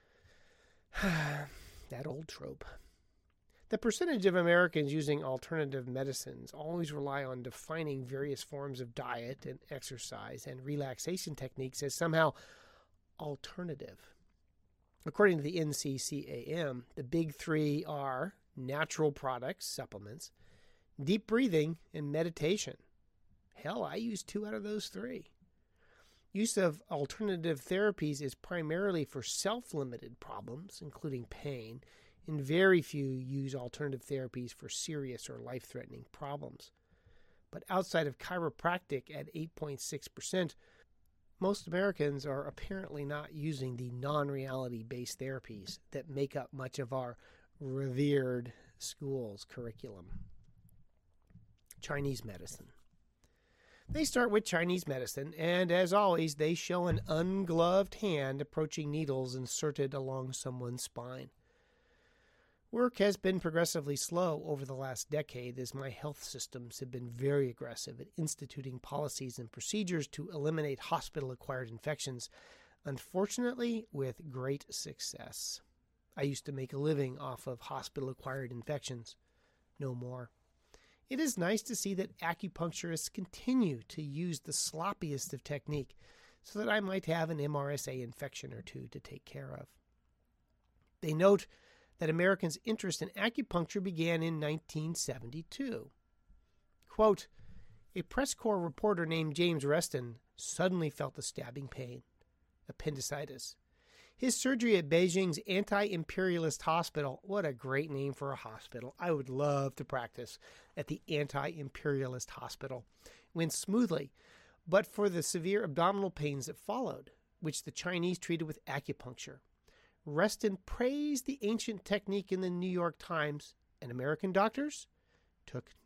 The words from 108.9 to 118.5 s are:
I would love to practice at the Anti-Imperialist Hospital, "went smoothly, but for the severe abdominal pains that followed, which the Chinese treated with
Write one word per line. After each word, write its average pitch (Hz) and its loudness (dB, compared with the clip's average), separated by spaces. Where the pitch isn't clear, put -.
I 175 2
would 135 0
love 139 2
to 143 -6
practice 120 -6
at 147 -4
the - -4
Anti-Imperialist 143 -2
Hospital, 123 -10
"went 165 0
smoothly, 190 2
but 185 6
for 208 2
the 170 2
severe 196 2
abdominal 185 2
pains 143 -2
that 139 -10
followed, 214 -4
which - -4
the - -10
Chinese 175 0
treated 165 0
with 156 -8